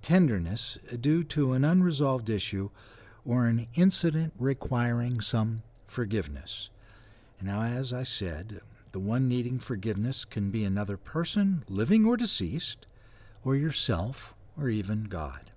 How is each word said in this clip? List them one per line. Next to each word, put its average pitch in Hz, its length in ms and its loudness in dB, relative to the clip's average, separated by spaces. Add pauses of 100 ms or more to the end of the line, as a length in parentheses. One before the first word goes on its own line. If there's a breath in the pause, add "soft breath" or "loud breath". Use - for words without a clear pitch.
tenderness 117 760 2 (240)
due 156 240 2
to 143 260 0
an 131 140 4
unresolved 147 640 2
issue 98 400 -2 (560 loud breath)
or 120 220 2
an 117 280 2
incident 165 640 2
requiring 120 800 0
some 113 440 0 (220)
forgiveness. 95 840 -4 (720 soft breath)
Now, 101 220 -2
as 123 280 -2
I 127 120 -4
said, 98 580 -6 (300)
the 95 80 -6
one 117 280 2
needing 123 320 0
forgiveness 110 640 -4
can 101 260 -2
be 110 120 0
another 101 340 0
person, 185 720 0
living 135 380 4
or 233 100 4
deceased, 180 720 -4 (560 soft breath)
or 131 120 2
yourself, 139 760 -2 (240)
or 143 120 -2
even 107 340 0
God. 80 520 -8